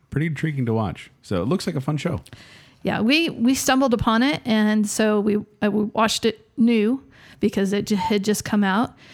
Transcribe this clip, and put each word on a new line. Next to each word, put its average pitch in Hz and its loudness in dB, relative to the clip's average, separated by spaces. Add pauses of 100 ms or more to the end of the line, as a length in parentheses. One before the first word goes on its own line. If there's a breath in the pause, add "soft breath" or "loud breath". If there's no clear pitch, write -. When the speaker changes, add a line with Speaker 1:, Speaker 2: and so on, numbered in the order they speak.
Speaker 1:
pretty 151 -4
intriguing 147 -4
to 113 0
watch. 104 -4 (100)
So 92 -4
it 95 -2
looks 180 -2
like 170 -4
a 139 -4
fun 151 -4
show. 139 -4 (600 loud breath)
Speaker 2:
Yeah, - -2
we, 294 2
we 240 0
stumbled 262 2
upon 226 2
it, 302 0
and 214 2
so 214 2
we, 208 0 (240)
uh, 208 0
we 214 0
watched 214 0
it - -4
new 233 2 (360 loud breath)
because 196 0
it 208 0
j-, 214 0
had 202 0
just 208 0
come 208 2
out, 196 0 (200 loud breath)